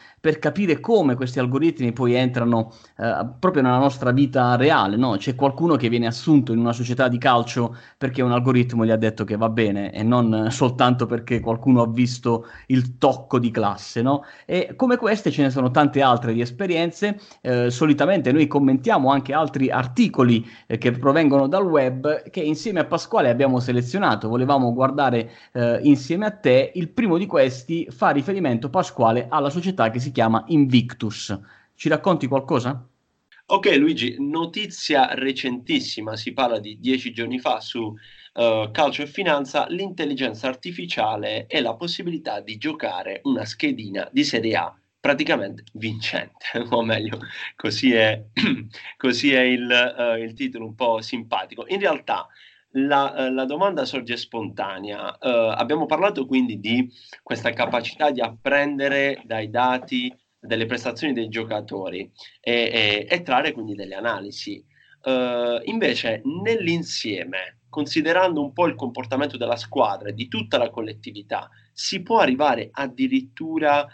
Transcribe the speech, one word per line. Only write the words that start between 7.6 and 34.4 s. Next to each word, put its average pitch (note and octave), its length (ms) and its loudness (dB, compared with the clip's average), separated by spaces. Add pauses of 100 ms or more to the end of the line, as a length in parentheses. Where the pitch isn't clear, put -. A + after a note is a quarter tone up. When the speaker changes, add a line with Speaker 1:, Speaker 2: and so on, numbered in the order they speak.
Speaker 1:
perché C3 240 -4
un B2 100 4
algoritmo A#2+ 540 2
gli A2+ 60 4
ha A2 60 4
detto A2 260 -2
che G#2 140 -2
va A2+ 120 2
bene G2+ 420 0
e G#2+ 120 -6
non A2+ 480 2
soltanto B2 540 2
perché A#2 340 -2
qualcuno A#2 420 4
ha A#2 60 4
visto A#2+ 600 0 (200)
il B2+ 300 0
tocco C3 420 2
di A#2 100 2
classe, G#2 520 -2
no? C#3 240 0 (200)
E - 300 -2
come B3 220 2
queste G#3+ 340 0
ce C#3+ 120 0
ne C3+ 60 4
sono B2+ 220 2
tante D3 300 4
altre A#2+ 320 2
di A#2 80 0
esperienze. E3+ 800 -2 (220)
Eh, B2 300 0
solitamente D3 600 4
noi D3+ 160 6
commentiamo C3+ 600 4
anche C3+ 240 2
altri C3+ 380 0
articoli, B2 760 4 (220)
eh, A2+ 100 -2
che A#2+ 140 2
provengono C#3 560 4
dal F#3 160 2
web C#3+ 680 0
che F#3 120 -6
insieme D#3 400 -2
a C#3 40 0
Pasquale E3 440 0
abbiamo B2+ 320 2
selezionato. B2 640 0
Volevamo B2+ 460 2
guardare, B2+ 580 0 (220)
eh, A#2+ 300 0
insieme D3 420 4
a G#3+ 60 0
te. - 440 4
Il E3+ 140 -4
primo G3 280 2
di F#3+ 80 0
questi D3+ 640 0
fa F#3+ 200 0
riferimento, D3 600 0
Pasquale, A#2+ 600 2
alla C#3+ 200 0
società E3+ 400 0
che A#2+ 100 -4
si B2+ 120 -4
chiama A2+ 360 2
Invictus. B2 920 2 (380)
Ci - 140 -4
racconti D#3 380 2
qualcosa? C3 600 -2 (640)
Speaker 2:
Ok, G3 260 4
Luigi, C#3+ 420 2
notizia D#3+ 960 -2